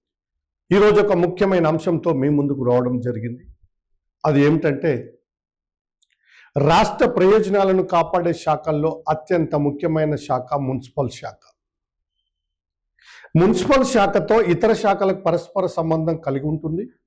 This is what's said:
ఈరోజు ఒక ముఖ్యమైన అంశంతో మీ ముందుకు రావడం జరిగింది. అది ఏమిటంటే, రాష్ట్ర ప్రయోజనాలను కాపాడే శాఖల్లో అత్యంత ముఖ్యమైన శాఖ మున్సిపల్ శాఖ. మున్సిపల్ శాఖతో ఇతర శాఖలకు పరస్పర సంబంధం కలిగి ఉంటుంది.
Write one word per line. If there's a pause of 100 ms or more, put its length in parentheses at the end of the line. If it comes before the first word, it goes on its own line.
(720)
ఈరోజు
ఒక
ముఖ్యమైన
అంశంతో
మీ
ముందుకు
రావడం
జరిగింది. (800)
అది
ఏమిటంటే, (1400)
రాష్ట్ర
ప్రయోజనాలను
కాపాడే
శాఖల్లో
అత్యంత
ముఖ్యమైన
శాఖ
మున్సిపల్
శాఖ. (2000)
మున్సిపల్
శాఖతో
ఇతర
శాఖలకు
పరస్పర
సంబంధం
కలిగి
ఉంటుంది. (180)